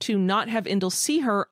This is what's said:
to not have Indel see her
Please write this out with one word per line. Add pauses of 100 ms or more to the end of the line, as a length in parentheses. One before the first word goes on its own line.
to
not
have
Indel
see
her